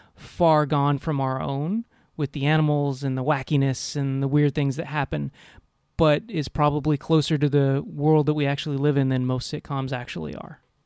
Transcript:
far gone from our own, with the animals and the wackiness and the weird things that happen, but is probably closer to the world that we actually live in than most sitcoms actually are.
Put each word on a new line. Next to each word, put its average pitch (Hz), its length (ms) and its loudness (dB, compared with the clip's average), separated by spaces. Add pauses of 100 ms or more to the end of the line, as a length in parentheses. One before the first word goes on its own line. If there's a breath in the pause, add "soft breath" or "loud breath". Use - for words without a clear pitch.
(160 loud breath)
far 156 500 2
gone 143 320 2
from 143 220 -4
our 131 200 -2
own, 156 440 -4 (320 soft breath)
with 147 160 -4
the 139 120 -4
animals 147 580 2
and 131 140 -2
the 131 80 -4
wackiness 139 720 0
and 135 260 -2
the 139 60 0
weird 143 260 4
things 139 220 0
that 151 100 -6
happen, 143 460 -4 (640 loud breath)
but 156 320 4
is 170 200 -4
probably 147 480 0
closer 156 420 2
to 143 100 2
the 135 380 2
world 156 400 2
that 151 80 2
we 151 100 -2
actually 139 320 -2
live 139 200 2
in 135 120 4
than 127 160 0
most 127 260 -4
sitcoms 135 400 -6
actually 135 440 -8
are. - 260 -14 (260)